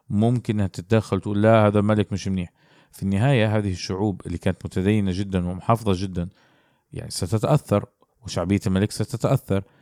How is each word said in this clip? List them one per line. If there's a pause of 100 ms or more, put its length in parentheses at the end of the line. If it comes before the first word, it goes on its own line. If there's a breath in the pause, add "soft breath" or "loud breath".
(100 soft breath)
ممكن
أنها
تتدخل
تقول:
"لا،
هذا
ملك
مش
منيح". (400 soft breath)
في
النهاية
هذه
الشعوب
اللي
كانت
متدينة
جدًا
ومحافظة (140)
جدًا (640 soft breath)
يعني
ستتأثر، (400)
وشعبية
الملك
ستتأثر. (160 soft breath)